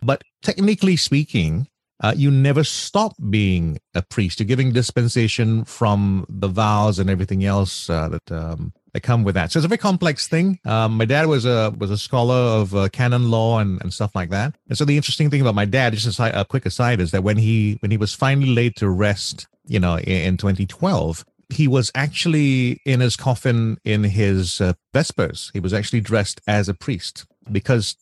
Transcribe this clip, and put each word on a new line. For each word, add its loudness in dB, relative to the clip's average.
But -2
technically 2
speaking, 0
uh, 2
you 4
never 4
stop -2
being 0
a -2
priest. -4
You're -2
giving 0
dispensation 0
from 0
the -4
vows 2
and 0
everything 0
else, -2
uh, -2
that, -8
um, -8
that -6
come 2
with 0
that. -2
So 0
it's 2
a 0
very 0
complex -2
thing. 0
Um, 0
my 2
dad 2
was 2
a, 2
was -4
a -2
scholar 0
of, 2
uh, 2
canon 0
law 2
and, -2
and -6
stuff -4
like -4
that. -2
And -4
so 0
the 2
interesting 0
thing 2
about 2
my 0
dad, 2
just -2
a -2
si-, -2
a 0
quick -2
aside, 0
is -2
that 0
when 2
he, 2
when 0
he 2
was -2
finally 2
laid 2
to 0
rest, 0
you 0
know, 2
in, -6
in 0
twenty 0
twelve, -2
he 0
was 2
actually 0
in 2
his 2
coffin 0
in 0
his, 0
uh, 2
Vespers. -2
He -6
was -4
actually -2
dressed -2
as 2
a -2
priest, -8
because 0